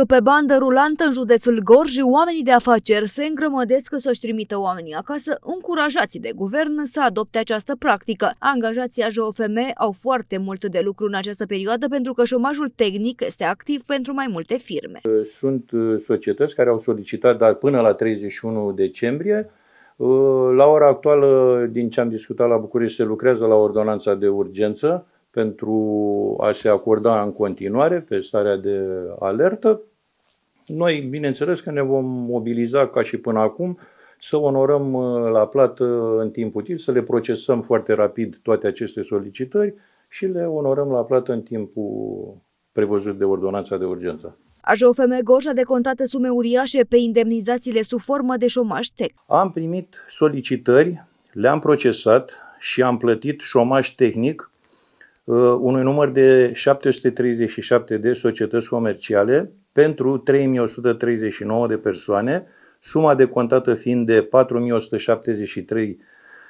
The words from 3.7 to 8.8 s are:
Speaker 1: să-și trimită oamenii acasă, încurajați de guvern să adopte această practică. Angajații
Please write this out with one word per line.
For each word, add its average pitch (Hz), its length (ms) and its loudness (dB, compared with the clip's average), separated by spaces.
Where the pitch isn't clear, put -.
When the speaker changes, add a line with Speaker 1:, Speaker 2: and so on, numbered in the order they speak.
Speaker 1:
să-și 254 220 -4
trimită 220 400 -6
oamenii 180 340 -6
acasă, 285 480 -8
încurajați 311 800 -4
de 113 160 -10
guvern 294 500 -4
să 269 160 -6
adopte 220 360 -2
această 226 380 -6
practică. 214 640 -2
Angajații 247 640 -2